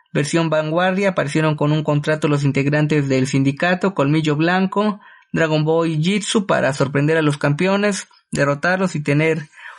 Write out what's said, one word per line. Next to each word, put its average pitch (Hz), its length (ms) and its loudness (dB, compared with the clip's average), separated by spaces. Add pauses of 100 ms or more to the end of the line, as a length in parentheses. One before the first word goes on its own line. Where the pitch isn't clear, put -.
(120)
versión 160 360 0
Vanguardia. 175 600 0
Aparecieron 156 460 0
con 147 160 0
un 151 120 0
contrato 151 440 0
los 143 160 0
integrantes 143 640 0
del 131 180 2
sindicato, 175 680 0
Colmillo 151 420 0
Blanco, 190 640 0 (320)
Dragon 156 320 0
Boy 165 300 0
y 151 80 0
Jitsu 196 440 0
para 139 260 0
sorprender 147 440 0
a 160 60 2
los 147 140 2
campeones, 190 720 0 (220)
derrotarlos 165 680 0
y 151 40 -2
tener 151 480 0 (300)